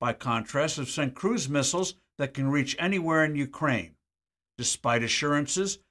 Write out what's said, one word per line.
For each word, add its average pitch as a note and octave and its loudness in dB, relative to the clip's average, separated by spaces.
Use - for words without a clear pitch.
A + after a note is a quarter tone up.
by A#2+ 0
contrast, B2 0
have C3 -4
sent C#3 -2
cruise G#3 0
missiles D3 0
that C#3 -4
can C3+ 0
reach C#3 0
anywhere E3+ 2
in D#3 2
Ukraine. B2+ -2
Despite A#2 0
assurances, D3 0